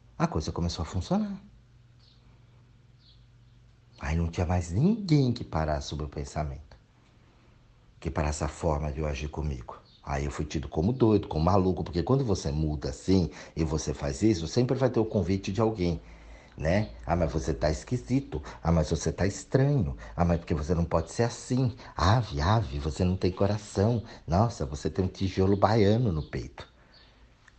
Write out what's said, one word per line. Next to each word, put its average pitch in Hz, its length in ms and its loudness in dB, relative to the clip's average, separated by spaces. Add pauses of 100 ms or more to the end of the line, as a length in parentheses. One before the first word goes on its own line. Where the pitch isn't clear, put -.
(180)
a - 80 2
coisa 82 240 -2
começou 85 320 -2
a 76 40 -4
funcionar. 196 520 -2 (2500)
Aí 76 160 -2
não 85 120 2
tinha 85 180 -2
mais 85 240 0
ninguém 151 640 2
que 113 100 -8
parasse 76 500 -2
o 76 40 -4
meu 71 120 -4
pensamento, 71 680 -8 (1200)
que 82 120 -4
parasse 76 340 0
a 73 40 0
forma 76 440 -2
de 69 80 -6
eu 78 60 -2
agir 73 220 -4
comigo. 71 480 -6 (280)
Aí 69 200 -4
eu 71 60 -2
fui 78 140 -6
tido - 240 -6
como 87 240 0
doido, 110 360 4
como 78 160 0
maluco, 92 400 4
porque 82 180 -2
quando 135 220 2
você 90 260 -2
muda 76 400 -2
assim 90 400 2 (260)
e 80 80 0
você 76 280 -2
faz 71 300 -6
isso, 101 240 2
sempre 123 300 0
vai 123 120 2
ter 113 120 0
o 107 40 2
convite 95 480 0
de 101 80 -2
alguém, 90 400 0 (560)
né? 101 340 0 (140)
"Ah, 85 120 0
mas 85 140 2
você 80 220 -2
tá 78 180 0
esquisito. 123 720 -4 (200)
Ah, 82 100 2
mas 80 160 4
você 82 240 0
tá 90 140 0
estranho. 127 720 0 (200)
Ah, 87 80 2
mas 85 140 4
porque 87 160 -4
você 76 200 0
não 85 100 2
pode 82 280 0
ser 117 120 0
assim. 123 520 -2 (200)
Ave, 87 440 2
ave, 82 380 2
você 78 260 0
não 90 120 4
tem 92 160 0
coração. 104 680 0 (240)
Nossa, 98 380 2
você 71 240 -4
tem 92 160 0
um 92 40 0
tijolo 95 480 2
baiano 104 560 4
no 78 100 0
peito." - 440 -10 (920)